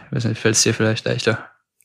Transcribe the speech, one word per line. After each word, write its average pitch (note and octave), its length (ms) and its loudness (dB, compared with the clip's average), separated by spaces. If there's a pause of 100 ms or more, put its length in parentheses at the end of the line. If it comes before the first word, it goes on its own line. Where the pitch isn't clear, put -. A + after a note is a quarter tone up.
(120)
Weiß C3 120 -2
nicht, A2+ 160 -2
fällt's A2 240 2
dir A2+ 100 2
vielleicht A2 320 0
leichter? B2 400 0 (400)